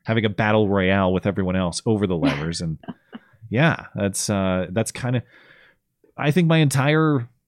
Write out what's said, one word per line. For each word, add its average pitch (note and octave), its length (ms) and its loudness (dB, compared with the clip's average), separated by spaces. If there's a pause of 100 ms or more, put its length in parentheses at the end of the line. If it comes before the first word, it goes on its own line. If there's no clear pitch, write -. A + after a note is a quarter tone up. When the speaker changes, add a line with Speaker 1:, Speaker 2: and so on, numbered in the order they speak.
Speaker 1:
having A2+ 200 0
a A2 60 0
battle G#2+ 380 2
royale F#2+ 440 2
with F#2 140 -2
everyone F#2 300 -2
else F2+ 300 -2
over G#2 200 2
the F2+ 100 -2
levers." D#2+ 440 -2
And D#2+ 180 -4 (360)
Speaker 2:
<laughs> - 360 -20
Speaker 1:
yeah, B2 440 0
that's, G2+ 360 -2
uh, F#2 400 0
that's G#2+ 220 -2
kinda, B2 320 -4 (920)
I C#3+ 140 -2
think F3 180 2
my D#3+ 100 4
entire, D3 680 2 (180)